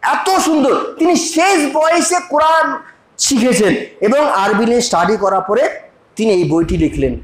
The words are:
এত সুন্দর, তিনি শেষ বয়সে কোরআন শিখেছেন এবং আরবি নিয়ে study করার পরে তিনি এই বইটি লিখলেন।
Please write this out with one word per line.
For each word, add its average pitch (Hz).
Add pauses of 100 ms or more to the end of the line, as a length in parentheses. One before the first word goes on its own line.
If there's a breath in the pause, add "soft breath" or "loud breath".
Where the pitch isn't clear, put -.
এত 320 (100)
সুন্দর, 277
তিনি 330
শেষ 320
বয়সে 330 (140)
কোরআন 311 (400 loud breath)
শিখেছেন 214 (260)
এবং 277
আরবি 208
নিয়ে 240
study 185
করার 190
পরে 214 (360)
তিনি 220
এই 175
বইটি 165
লিখলেন। 139